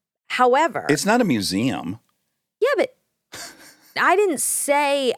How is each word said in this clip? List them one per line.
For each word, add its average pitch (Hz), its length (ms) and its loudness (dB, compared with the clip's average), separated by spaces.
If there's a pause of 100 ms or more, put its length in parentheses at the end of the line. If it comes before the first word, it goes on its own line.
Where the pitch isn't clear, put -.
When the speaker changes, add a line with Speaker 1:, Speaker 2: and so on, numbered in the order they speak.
(280)
Speaker 1:
However 247 600 2
Speaker 2:
It's 147 160 -2
not 220 160 2
a 240 40 4
museum. 98 760 -2 (640)
Speaker 1:
Yeah, 480 160 2
but - 180 -2 (1040)
I 311 160 4
didn't 370 240 0
say 285 760 0